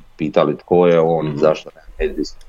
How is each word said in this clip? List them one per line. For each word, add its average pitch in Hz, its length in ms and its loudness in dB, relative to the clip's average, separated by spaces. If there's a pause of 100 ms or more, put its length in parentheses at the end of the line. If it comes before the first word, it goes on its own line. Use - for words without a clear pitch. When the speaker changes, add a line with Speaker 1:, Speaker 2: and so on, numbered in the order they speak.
(160)
Speaker 1:
pitali 76 400 0
tko 90 300 2
je 85 140 4
on, 80 260 0
Speaker 2:
Mhm. 73 120 -6
Speaker 1:
zašto 78 320 0
ne - 120 -20 (180)
medijski 76 480 -6